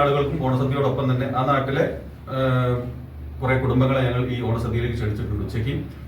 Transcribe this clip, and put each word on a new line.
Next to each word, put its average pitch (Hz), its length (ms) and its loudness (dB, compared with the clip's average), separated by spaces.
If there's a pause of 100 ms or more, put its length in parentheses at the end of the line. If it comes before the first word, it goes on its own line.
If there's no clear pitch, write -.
ആളുകൾക്കും 139 460 2
ഓണസദ്യയോടൊപ്പം 131 680 2
തന്നെ 127 160 0 (100)
ആ 135 40 2 (100)
നാട്ടിലെ, 135 320 2 (500)
ഏഹ്, 127 400 2 (640)
കുറെ 135 240 2
കുടുംബങ്ങളെ 131 460 4
ഞങ്ങൾ 123 120 0 (140)
ഈ - 20 -4 (120)
ഓണസദ്യയിലേക്ക് 113 500 0
ക്ഷണിച്ചിട്ടുണ്ട്. 107 480 -2
ഉച്ചയ്ക്ക് 117 260 -2 (340)